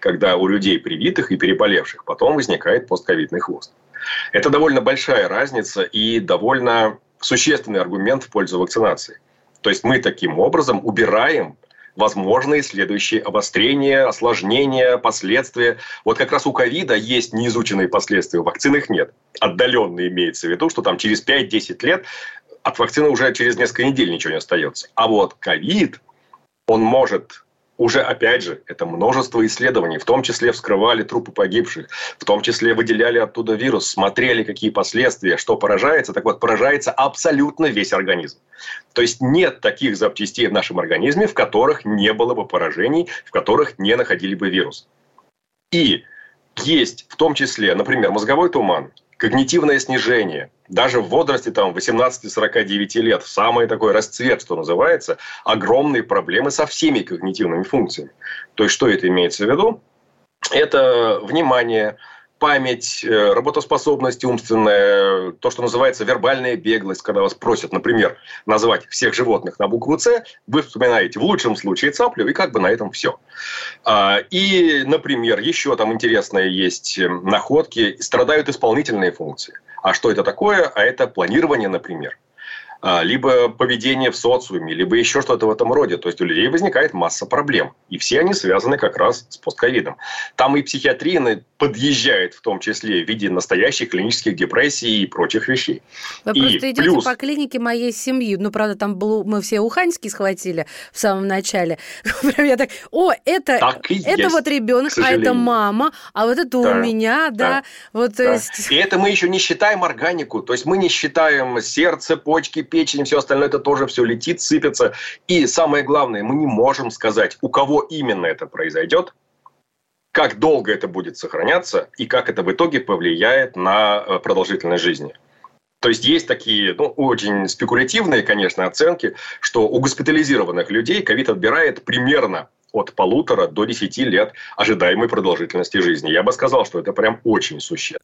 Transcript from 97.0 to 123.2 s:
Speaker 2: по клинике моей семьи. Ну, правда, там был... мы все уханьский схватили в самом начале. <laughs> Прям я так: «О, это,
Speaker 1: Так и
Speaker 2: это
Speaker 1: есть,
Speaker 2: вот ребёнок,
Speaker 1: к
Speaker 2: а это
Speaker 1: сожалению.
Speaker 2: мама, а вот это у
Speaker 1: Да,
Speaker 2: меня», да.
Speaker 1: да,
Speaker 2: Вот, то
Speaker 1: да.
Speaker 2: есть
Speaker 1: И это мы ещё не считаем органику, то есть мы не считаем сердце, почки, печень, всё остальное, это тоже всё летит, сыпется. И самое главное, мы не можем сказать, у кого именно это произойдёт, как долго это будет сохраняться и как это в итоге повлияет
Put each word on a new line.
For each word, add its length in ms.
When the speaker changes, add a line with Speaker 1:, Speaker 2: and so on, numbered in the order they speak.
Speaker 2:
по 100
клинике 460
моей 320
семьи. 420
Ну, 160
правда, 240
там 220
был... 260
мы 200
все 180
уханьский 500
схватили 560
в 60
самом 300
начале. 500
<laughs> 320
Прям 140
я 80
так: 140
«О, 220
это, 360
Speaker 1:
Так 320
и 80
Speaker 2:
это 220
Speaker 1:
есть, 100
Speaker 2:
вот 160
ребёнок, 460
Speaker 1:
к 40
Speaker 2:
а 40
это 80
Speaker 1:
сожалению. 240
Speaker 2:
мама, 580
а 120
вот 100
это 220
у 60
Speaker 1:
Да, 100
Speaker 2:
меня», 560
да. 180
Speaker 1:
да, 140
Speaker 2:
Вот, 240
то 80
Speaker 1:
да. 80
Speaker 2:
есть 400
Speaker 1:
И 20
это 240
мы 120
ещё 180
не 100
считаем 460
органику, 580
то 100
есть 140
мы 120
не 100
считаем 720
сердце, 560
почки, 460
печень, 320
всё 140
остальное, 300
это 100
тоже 280
всё 160
летит, 380
сыпется. 520
И 180
самое 380
главное, 400
мы 100
не 120
можем 440
сказать, 520
у 80
кого 320
именно 440
это 200
произойдёт, 640
как 260
долго 340
это 160
будет 280
сохраняться 720
и 80
как 220
это 140
в 100
итоге 280
повлияет 760